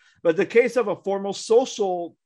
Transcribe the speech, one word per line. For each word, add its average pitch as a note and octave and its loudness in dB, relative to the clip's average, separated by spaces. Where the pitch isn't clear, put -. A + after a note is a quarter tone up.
But E3 2
the F#3+ 0
case A#3+ 2
of A3+ -2
a F3+ -2
former G3 -6
social F#3+ 0